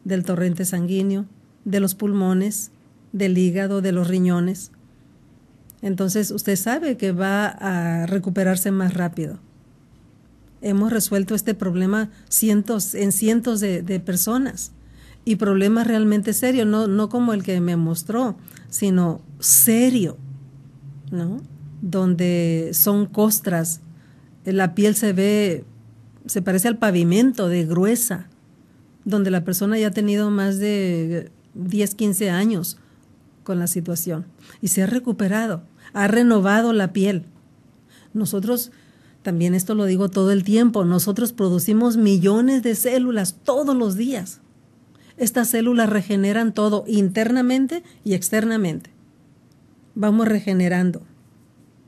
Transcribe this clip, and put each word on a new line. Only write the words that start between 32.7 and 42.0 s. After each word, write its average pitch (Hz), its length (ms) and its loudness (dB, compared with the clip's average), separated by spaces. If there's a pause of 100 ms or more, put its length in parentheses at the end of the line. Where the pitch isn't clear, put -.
con 185 140 -4
la 175 80 -2
situación 170 600 -6 (340)
y 196 80 -2
se 190 140 2
ha 190 40 2
recuperado, 220 760 -2 (300)
ha 202 160 0
renovado 226 640 4
la 190 200 2
piel. 190 320 0 (880)
Nosotros, 214 600 -2 (500)
también 175 320 0
esto 190 200 -2
lo 208 120 2
digo 185 240 2
todo 196 220 2
el 196 120 2
tiempo, 220 400 4
nosotros 196 480 0
producimos 214 640 2
millones 214 680 4